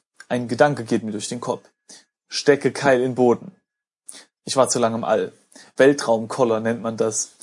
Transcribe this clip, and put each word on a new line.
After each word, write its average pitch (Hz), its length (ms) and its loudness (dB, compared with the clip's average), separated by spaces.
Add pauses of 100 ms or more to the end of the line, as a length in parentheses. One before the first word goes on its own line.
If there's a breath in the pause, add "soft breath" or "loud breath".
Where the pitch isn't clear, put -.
(300)
ein 123 180 -4
Gedanke 143 360 2
geht 113 200 -2
mir 107 80 -8
durch 104 180 -8
den 120 120 -8
Kopf. - 220 -6 (640 loud breath)
Stecke 139 440 2
Keil 131 300 2
in 127 140 -2
Boden. 120 360 2 (920 loud breath)
Ich - 100 -6
war 127 140 2
zu 131 100 -2
lange 113 160 0
im 113 80 -6
All. 95 280 0 (460 loud breath)
Weltraumkoller 117 840 2
nennt 113 220 -4
man 113 160 -8
das. 110 340 -4 (120)